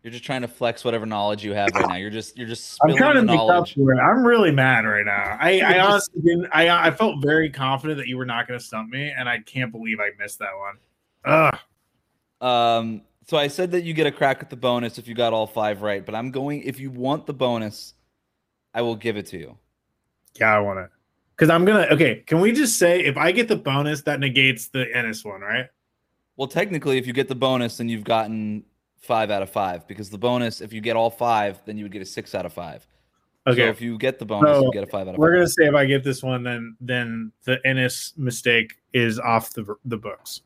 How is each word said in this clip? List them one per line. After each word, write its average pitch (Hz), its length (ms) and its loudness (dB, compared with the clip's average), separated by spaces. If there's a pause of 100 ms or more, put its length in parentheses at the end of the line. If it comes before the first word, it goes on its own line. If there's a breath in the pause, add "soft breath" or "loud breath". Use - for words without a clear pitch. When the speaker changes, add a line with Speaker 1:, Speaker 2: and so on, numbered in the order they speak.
Speaker 1:
You're 117 100 -14
just 120 120 -16
trying 131 160 -4
to 120 80 -8
flex 117 340 -4
whatever 117 220 -2
knowledge 104 400 -2
you 104 80 -6
have 101 220 0
right 95 120 2
now. 90 100 -2
You're 98 120 -6
just, 107 300 -10
you're 120 100 -10
just - 340 -12
Speaker 2:
I'm 156 80 8
Speaker 1:
spilling - 80 2
Speaker 2:
trying 285 180 6
to 254 40 6
Speaker 1:
the 226 60 6
Speaker 2:
make - 140 4
up 113 80 2
Speaker 1:
knowledge. 175 260 2
Speaker 2:
for 135 180 4
it. 127 60 4
I'm 196 260 4
really 233 260 6
mad 131 360 4
right 104 180 0
now. 101 340 -2
I, 156 120 2
Speaker 1:
You're 185 160 4
Speaker 2:
I 165 80 4
Speaker 1:
just 185 160 6
Speaker 2:
honestly 196 320 0
didn't. 170 300 2
I, 170 340 4
I 165 40 6
felt 151 320 -2
very 156 280 2
confident 139 480 -4
that 123 100 -8
you 127 80 -6
were 127 80 -6
not 120 240 -4
gonna 123 120 -8
stump 113 300 -8
me, 143 240 -6
and 127 140 -6
I 120 120 -2
can't 127 300 -6
believe 113 300 -8
I 104 80 -2 (100)
missed 101 200 -12
that 98 180 -8
one. 101 220 -12 (480)
Ugh. 151 320 2 (920)
Speaker 1:
Um, 117 540 0 (260)
so 165 80 -2
I 143 120 2
said 175 240 -4
that 180 100 0
you 165 100 -6
get 156 140 0
a 143 40 2
crack 139 320 0
at 131 60 -16
the 135 80 -16
bonus 120 400 -2
if 113 100 -16
you 120 80 -14
got 117 200 0
all 110 120 0
five 107 360 -4
right, 101 220 -4
but 104 100 -10
I'm 120 160 -8
going, 139 320 -6
if 127 180 -10
you 135 100 -10
want 127 360 -4
the 151 80 -8
bonus, 120 580 -4 (800)
I 117 80 -4
will 117 160 -2
give 104 220 -4
it 101 80 -10
to 92 120 -14
you. 69 200 -16 (800)
Speaker 2:
Yeah, 110 200 4
I 107 40 4
want 101 180 -4
it. 90 100 -10 (480)
'Cause 160 140 6
I'm 170 160 4
gonna, 165 240 4
okay, 139 260 4 (100)
can 160 140 2
we 214 120 4
just 247 260 0
say 175 260 4
if 139 140 0
I 160 140 2
get 226 160 0
the 220 80 0
bonus, 143 460 -2
that 147 180 -2
negates 131 480 2
the 127 260 -4
Ennis 113 320 -4
one, 98 160 -14
right? 117 240 -4 (680)
Speaker 1:
Well, 135 120 -6
technically, 156 500 -2
if 127 80 -4
you 123 80 -8
get 131 140 0
the 135 60 -6
bonus, 123 440 0
then 117 120 -4
you've 110 140 -6
gotten 107 600 -2 (360)
five 110 300 -2
out 101 100 0
of 95 80 -6
five, 92 400 -4
because 101 220 -14
the 104 80 -14
bonus, 123 420 -2
if 107 140 -14
you 110 80 -10
get 113 140 -2
all 113 120 2
five, 110 560 -2
then 107 140 -10
you 104 80 -10
would 98 60 -14
get 101 100 -12
a 92 40 -12
six - 280 -12
out 95 100 -6
of 87 80 -10
five. 80 340 -14 (600)
Speaker 2:
Okay. 123 160 4
Speaker 1:
So 113 60 4
if 113 120 -4
you 117 160 -6
get 131 220 -4
the 113 80 -10
bonus, 107 320 4
Speaker 2:
So, 135 60 4
Speaker 1:
you 127 80 2
get 101 120 -4
a - 20 -8
five 95 220 -8
out 92 60 -10
of - 40 -4
Speaker 2:
we're 156 140 4
Speaker 1:
five. 180 60 4
Speaker 2:
gonna 175 100 4
say - 180 2
if 143 80 2
I 139 120 4
get 135 180 0
this 135 180 -4
one, 127 200 -4
then, 117 400 -8
then 117 500 -6 (120)
the 127 220 0
Ennis 131 520 -2
mistake 120 560 2 (180)
is 117 260 2
off 117 360 0
the, 110 100 -10 (220)
the 117 100 -6
books. - 500 -14